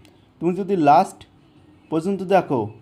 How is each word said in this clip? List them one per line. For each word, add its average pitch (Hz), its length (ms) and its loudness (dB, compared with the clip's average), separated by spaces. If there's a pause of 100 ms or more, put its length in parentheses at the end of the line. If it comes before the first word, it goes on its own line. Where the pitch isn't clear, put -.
(400)
তুমি 170 160 -2
যদি 196 200 -4
লাস্ট 160 500 2 (640)
পর্যন্ত 180 320 -4
দেখো 160 480 0 (120)